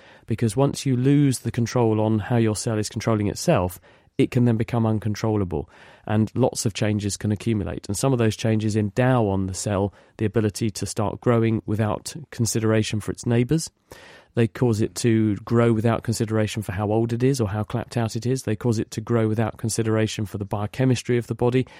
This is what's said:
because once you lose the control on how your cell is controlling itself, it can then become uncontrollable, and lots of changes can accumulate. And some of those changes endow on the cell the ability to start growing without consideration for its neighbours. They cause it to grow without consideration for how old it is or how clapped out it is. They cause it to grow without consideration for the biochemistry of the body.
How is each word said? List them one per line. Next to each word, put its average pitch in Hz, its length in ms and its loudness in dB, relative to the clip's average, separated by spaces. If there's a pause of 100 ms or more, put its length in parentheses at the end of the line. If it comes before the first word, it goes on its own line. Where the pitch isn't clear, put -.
(260)
because 113 300 -2
once 139 300 0
you 131 100 2
lose 139 440 4
the 120 100 -4
control 113 500 2
on 110 180 2
how 120 200 0
your 110 180 2
cell 110 220 -2
is 107 100 -4
controlling 107 380 0
itself, 98 520 0 (380)
it 135 140 2
can 123 160 4
then 117 100 4
become 113 300 0
uncontrollable, 107 800 -2 (380)
and 107 280 0
lots - 300 0
of 117 80 -2
changes 104 460 -2
can 107 120 -2
accumulate. 101 560 -4
And 101 100 -2
some 135 180 0
of 123 40 0
those 110 160 2
changes 110 420 0
endow 117 500 2
on 98 200 0
the 92 80 -6
cell 101 380 -2 (240)
the - 80 -2
ability 107 460 0
to - 160 -6
start - 340 -4
growing 113 460 2
without 104 480 -2 (160)
consideration 110 680 0
for 95 140 -6
its - 140 -14
neighbours. 123 440 0 (640)
They 117 120 4
cause 117 320 0
it - 160 -2
to 110 400 2
grow 117 360 2
without 113 300 2
consideration 110 600 -2
for 95 100 -8
how 101 180 -2
old 117 220 0
it 117 100 -2
is 131 180 2
or 113 60 2
how 107 160 -2
clapped - 340 -6
out 117 200 -2
it 113 100 -6
is. 127 160 -2
They 110 140 -2
cause 113 240 0
it - 120 -6
to - 80 -6
grow 110 280 0
without 110 300 -2
consideration 110 680 0
for 95 120 -10
the 101 60 -6
biochemistry 120 720 0
of 117 100 -4
the 113 80 -4
body. 123 320 2 (120)